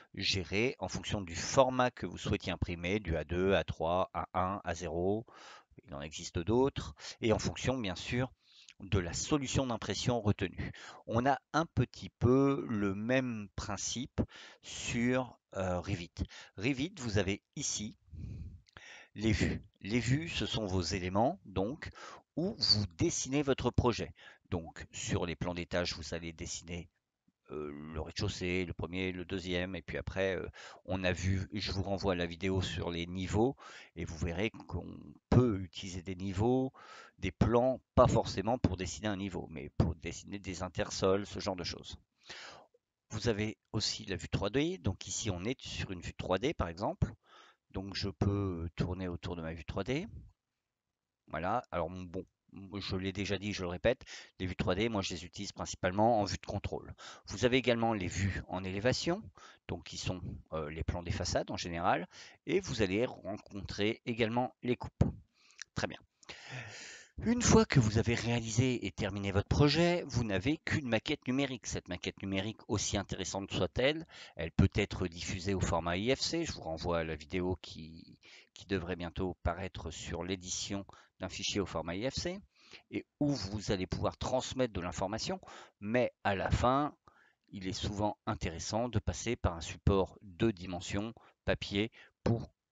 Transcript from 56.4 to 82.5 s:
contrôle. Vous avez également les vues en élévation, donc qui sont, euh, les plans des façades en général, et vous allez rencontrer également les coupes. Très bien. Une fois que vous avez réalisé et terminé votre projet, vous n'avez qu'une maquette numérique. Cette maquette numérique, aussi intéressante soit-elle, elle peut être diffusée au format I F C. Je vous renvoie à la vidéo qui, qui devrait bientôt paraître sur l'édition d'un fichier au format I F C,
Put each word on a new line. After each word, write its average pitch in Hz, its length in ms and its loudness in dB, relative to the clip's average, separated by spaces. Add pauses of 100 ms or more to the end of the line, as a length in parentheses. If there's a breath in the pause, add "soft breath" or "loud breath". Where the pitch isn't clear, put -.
contrôle. - 480 -6 (320 loud breath)
Vous 101 180 -2
avez 123 140 6
également 117 340 4
les 92 160 0
vues 87 400 0
en 92 160 -4
élévation, 127 580 0 (460 loud breath)
donc 85 160 -6
qui - 140 -12
sont, 90 240 -2 (320)
euh, 78 160 -2
les 80 140 -4
plans 90 180 -2
des 85 100 -2
façades 98 380 0
en 98 80 -4
général, 92 500 0 (380 loud breath)
et 180 140 2
vous 143 200 -4
allez 101 240 2
rencontrer 101 1000 -4
également 117 560 0
les 120 140 2
coupes. - 280 0 (680 soft breath)
Très - 120 -2
bien. - 140 -6 (1200 loud breath)
Une 240 200 4
fois 220 240 10
que - 140 6
vous 107 180 6
avez 113 160 4
réalisé 117 720 2
et 92 60 -4
terminé 98 380 -2
votre 95 180 2
projet, 165 580 6
vous 123 180 0
n'avez 107 400 2
qu'une 143 240 -2
maquette 117 400 0
numérique. 131 380 0
Cette - 220 -6
maquette 90 340 -6
numérique, 95 440 -2
aussi 107 300 0
intéressante 95 560 -4
soit-elle, 131 540 0 (300 loud breath)
elle 82 160 -4
peut - 220 8
être 98 320 0
diffusée 90 460 -4
au 92 80 2
format 85 380 0
I 120 180 2
F - 40 -4
C. 165 260 0
Je - 60 -6
vous 78 100 -10
renvoie 82 380 0
à 82 40 0
la 80 120 -4
vidéo 90 440 -2
qui, 82 580 -14 (360 loud breath)
qui - 100 -18
devrait 90 320 -2
bientôt 87 460 -4
paraître 90 480 -4
sur 82 340 -6
l'édition 95 640 -6 (320 loud breath)
d'un 107 100 -6
fichier - 320 -2
au 90 60 2
format 82 280 -4
I 107 140 -2
F - 60 -6
C, 180 260 -4 (500 loud breath)